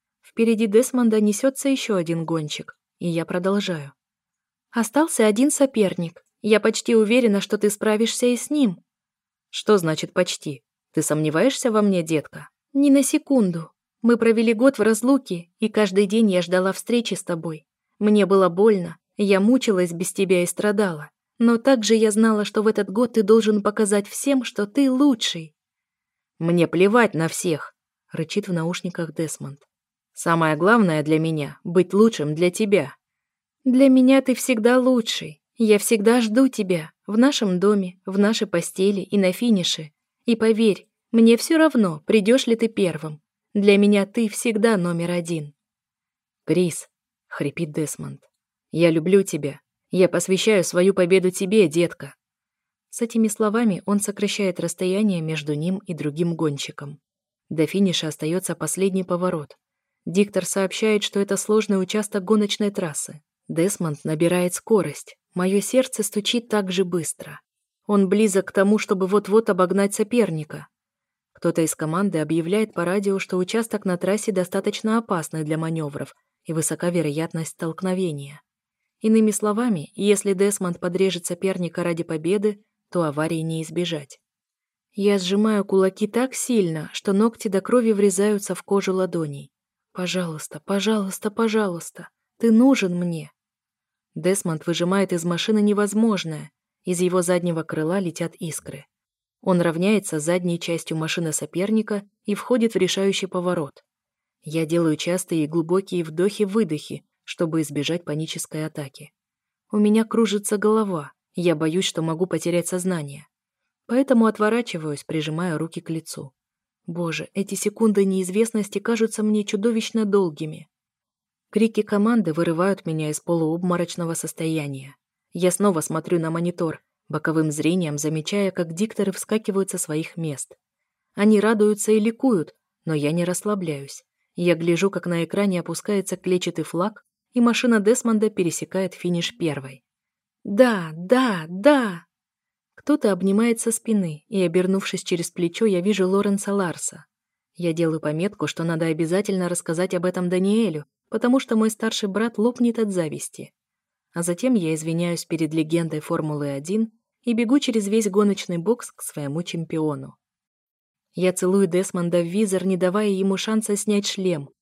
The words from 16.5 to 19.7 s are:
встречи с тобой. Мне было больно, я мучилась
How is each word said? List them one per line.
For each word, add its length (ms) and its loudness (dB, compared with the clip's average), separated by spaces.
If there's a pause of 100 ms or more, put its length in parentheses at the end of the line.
встречи 400 -2
с 100 -6
тобой. 440 -8 (320)
Мне 260 4
было 240 4
больно, 480 2 (200)
я 220 2
мучилась 520 2